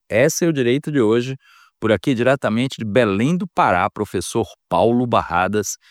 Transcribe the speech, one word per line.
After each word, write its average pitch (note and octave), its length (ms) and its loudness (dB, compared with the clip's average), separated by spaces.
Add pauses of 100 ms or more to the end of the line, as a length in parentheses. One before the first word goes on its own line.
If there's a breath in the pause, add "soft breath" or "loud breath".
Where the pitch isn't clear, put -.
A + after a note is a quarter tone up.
É A#2 200 2
Seu E3 220 -2
Direito C#3 400 0
de C#3+ 80 0
hoje, A#2+ 360 0 (440 soft breath)
por A2 120 0
aqui A#2 240 0
diretamente A#2+ 640 0
de A#2 60 -8
Belém A2+ 520 2
do F#3+ 80 -4
Pará, G#2 440 0
professor G#2 580 -6 (220)
Paulo A#2 360 2
Barradas, G2 720 -2 (140)